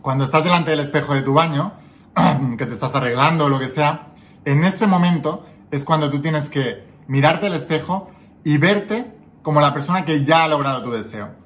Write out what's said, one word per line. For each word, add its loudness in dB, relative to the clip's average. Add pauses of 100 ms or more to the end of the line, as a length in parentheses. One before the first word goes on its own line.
Cuando 0
estás 2
delante 2
del 2
espejo -2
de 0
tu 0
baño, 0 (420)
<clears throat> 0
que -4
te -8
estás -6
arreglando 2
o 2
lo 2
que -4
sea, -2 (360)
en 2
ese 2
momento 2 (280)
es -4
cuando 0
tú -2
tienes -2
que -4 (240)
mirarte 2
al -2
espejo -4 (340)
y 2
verte 0 (300)
como 2
la 4
persona -2
que 0
ya 6
ha -2
logrado -2
tu -8
deseo. -8 (160)